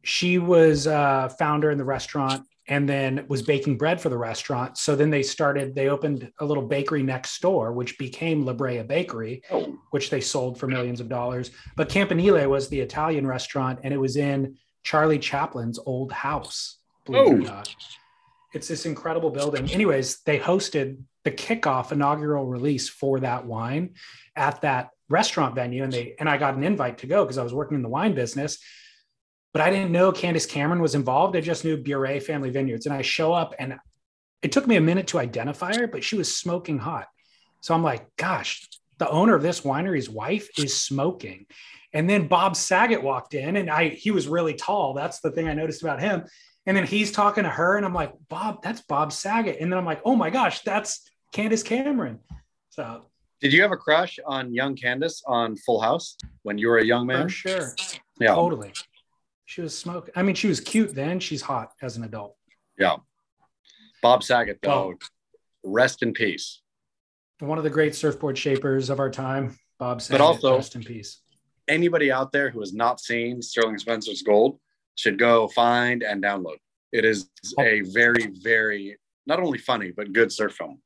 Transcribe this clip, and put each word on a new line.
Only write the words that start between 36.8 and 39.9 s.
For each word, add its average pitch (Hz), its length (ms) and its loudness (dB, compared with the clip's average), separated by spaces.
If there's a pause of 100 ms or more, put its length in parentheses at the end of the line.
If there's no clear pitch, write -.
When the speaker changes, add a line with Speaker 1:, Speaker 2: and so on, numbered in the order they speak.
Speaker 1:
So - 120 -2
I'm 165 100 2
like, 131 220 -2 (120)
"Gosh, - 500 -4 (300)
the - 120 -2
owner 185 260 6
of 143 80 2
this 170 200 -2
winery's 143 460 -2